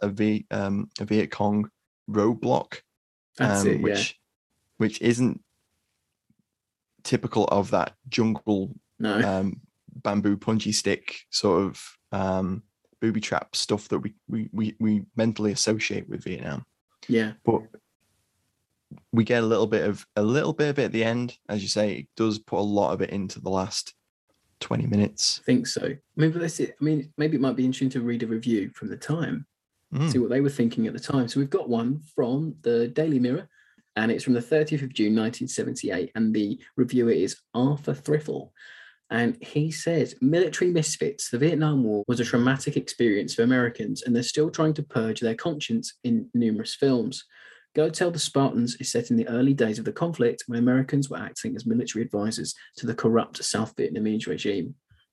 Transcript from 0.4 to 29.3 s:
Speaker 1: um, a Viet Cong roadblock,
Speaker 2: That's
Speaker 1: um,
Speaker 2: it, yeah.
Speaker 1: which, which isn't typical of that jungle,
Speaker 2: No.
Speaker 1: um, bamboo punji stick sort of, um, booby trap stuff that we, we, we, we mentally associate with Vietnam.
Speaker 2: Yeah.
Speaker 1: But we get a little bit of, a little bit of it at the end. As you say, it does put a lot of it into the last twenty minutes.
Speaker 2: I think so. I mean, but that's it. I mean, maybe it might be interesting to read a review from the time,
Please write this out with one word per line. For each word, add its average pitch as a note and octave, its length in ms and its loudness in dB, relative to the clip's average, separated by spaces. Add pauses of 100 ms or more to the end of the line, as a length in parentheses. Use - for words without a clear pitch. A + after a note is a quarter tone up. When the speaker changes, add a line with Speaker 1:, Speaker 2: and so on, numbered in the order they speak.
Speaker 1:
um, G2+ 380 -2 (100)
a G#2 60 -4
Viet G#2+ 260 0
Cong G#2 400 0 (380)
roadblock, A2+ 720 0 (560)
Speaker 2:
That's G2+ 240 2
Speaker 1:
um, G2+ 80 4
Speaker 2:
it, - 80 2
yeah. - 40 -2
Speaker 1:
which, - 380 -2 (580)
which - 240 -2
isn't A#2+ 400 2 (1600)
typical - 420 0
of G2 260 0
that F2+ 240 0 (140)
jungle, G#2+ 680 0 (240)
Speaker 2:
No. G#2+ 220 0
Speaker 1:
um, F#2+ 400 0 (420)
bamboo G#2 340 2
punji G#2+ 360 -2
stick - 580 -4
sort F#2+ 320 2
of, - 340 -8 (140)
um, F#2+ 520 -2 (360)
booby A2 220 0
trap - 340 -6
stuff - 340 -2
that D#2+ 100 0
we, - 140 -8 (140)
we, A2+ 240 -6
we, G#2+ 280 -4
we G#2+ 240 2 (120)
mentally A2 360 0
associate G#2 580 -2
with - 140 -8
Vietnam. - 420 -8 (420)
Speaker 2:
Yeah. A2+ 260 0 (120)
Speaker 1:
But A2 160 2 (1500)
we A#2 120 4
get A#2 200 4
a - 20 2
little A2 220 4
bit G#2+ 200 2
of, G2+ 180 -4 (100)
a G#2+ 80 2
little C3+ 300 2
bit D3+ 160 2
of C#3+ 100 -2
it A#2+ 60 2
at - 60 -2
the A2+ 120 0
end. A#2+ 340 -2 (100)
As G#2 140 -2
you F#2+ 80 -6
say, G#2 240 0
it - 220 -10
does A2 240 0
put - 200 -4
a - 20 0
lot G2+ 320 2
of - 80 -2
it - 100 -2
into G2 280 -6
the F#2 100 -8
last - 440 -4 (680)
twenty A2 280 -2
minutes. - 560 0
Speaker 2:
I - 20 -10
think B2 220 2
so. - 180 -4
I - 120 -6 (180)
mean, D#3 160 2
but E3+ 100 -4
that's E3 180 -6
it. C3 220 -4
I - 20 0
mean, D3+ 340 -2
maybe D#3 180 0
it A#2+ 60 2
might C3 140 2
be B2+ 100 0
interesting B2+ 260 0
to B2+ 100 -2
read A#2 220 -2
a A2+ 40 -4
review A2+ 460 0
from G#2+ 160 -12
the - 80 -8
time, D#3 480 -4 (480)